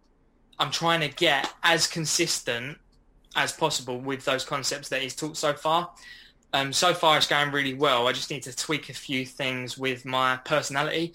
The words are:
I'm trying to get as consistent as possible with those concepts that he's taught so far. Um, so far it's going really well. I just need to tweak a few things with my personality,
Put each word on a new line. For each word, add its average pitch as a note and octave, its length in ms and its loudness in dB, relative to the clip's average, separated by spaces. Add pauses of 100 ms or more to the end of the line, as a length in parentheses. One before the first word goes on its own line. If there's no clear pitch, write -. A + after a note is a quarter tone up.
(600)
I'm D3 100 -2
trying E3 300 2
to D3 80 0
get D3 440 2 (100)
as E3 240 4
consistent D3+ 920 -2 (560)
as C#3+ 160 2
possible C3 480 -2
with C3+ 260 -6
those C3 200 0
concepts C#3+ 460 -4
that C3+ 120 0
he's C3 140 -6
taught D3+ 200 -6
so D3 180 2
far. D#3+ 360 0 (640)
Um, C#3 200 0
so F3 200 4
far D#3+ 240 4
it's C#3+ 120 2
going C#3+ 240 2
really C#3 220 0
well. C3 340 4
I C3 40 4
just C3 160 -6
need C#3 140 -8
to B2 120 -12
tweak - 340 -4
a C3+ 40 -12
few C3 320 -4
things B2+ 540 -6
with C3 260 -4
my C3 340 2
personality, D3+ 760 -2